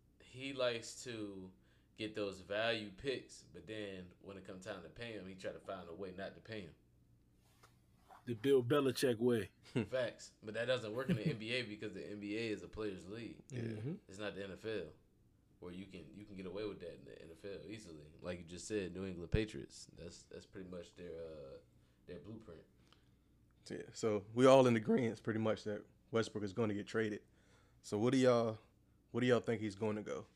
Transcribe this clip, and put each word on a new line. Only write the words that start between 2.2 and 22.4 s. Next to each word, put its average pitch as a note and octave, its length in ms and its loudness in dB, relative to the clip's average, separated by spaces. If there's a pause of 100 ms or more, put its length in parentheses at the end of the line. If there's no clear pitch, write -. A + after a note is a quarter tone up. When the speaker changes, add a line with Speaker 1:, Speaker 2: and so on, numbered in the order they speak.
Speaker 1:
value G#2+ 560 0
picks, - 460 -8 (100)
but F2 140 -16
then G2+ 380 -8 (180)
when G2 140 -12
it F#2 100 -16
comes F#2+ 180 -12
time G2 180 -8
to D#2+ 60 -14
pay A#2 240 -10
him, G2 140 -10
he F#2+ 80 -12
try F#2 160 -6
to D#2 80 -10
find F#2+ 300 -6
a E2 40 -12
way F#2 240 -8
not F#2+ 180 -6
to E2+ 60 -20
pay A2 200 -8
him. D#2 100 -12 (1500)
Speaker 2:
The B2 80 -4
Bill C3+ 300 6
Belichick C3 560 4
way. A#2 300 4 (260)
Speaker 1:
<laughs> G#2+ 160 2
Facts. B2 400 -2 (120)
But G#2+ 120 -8
that A#2 100 -2
doesn't A2+ 300 0
work C3+ 160 0
in - 60 4
the G#2+ 100 -2
N A2 120 0
B A2 140 -4
A B2+ 80 2
because G#2 320 -8
the F#2 160 -8
N G#2 100 -8
B G2+ 180 -4
A A2+ 40 0 (100)
is F2+ 120 -4
a - 40 -10
players' F#2+ 400 -6
league. G#2+ 300 -10 (140)
Speaker 3:
Yeah. B2 100 -6
Speaker 4:
Mm-hmm. A2+ 320 -4 (160)
Speaker 1:
It's F#2+ 100 -16
not G2+ 160 -4
the G2 100 -6
N F#2+ 60 -8
F F#2+ 140 -12
L, G#2 220 -4 (720)
where F2+ 120 -12
you F#2 140 -10
can, F#2+ 160 -14 (160)
you G#2 80 -14
can G#2 100 -16
get F#2 120 -10
away G2+ 180 -6
with G2 140 -6
that E2+ 200 -10
in C#2+ 60 -18
the - 160 -16
N D#2+ 100 -16
F D#2+ 140 -16 (180)
L E2 80 -12
easily. F#2 260 -12 (260)
Like F2+ 160 -4
you E2+ 100 -14
just F2 180 -12
said, F#2+ 280 -2
New F#2+ 100 -4
England F2 240 -6
Patriots. - 560 -2 (160)
That's, E2+ 300 -14
that's - 160 -14
pretty F#2 240 -12
much F2+ 160 -10 (100)
their, F2+ 80 -12
uh, D#2+ 520 -12 (500)
their F2 180 -10
blueprint. F2+ 360 -14 (1080)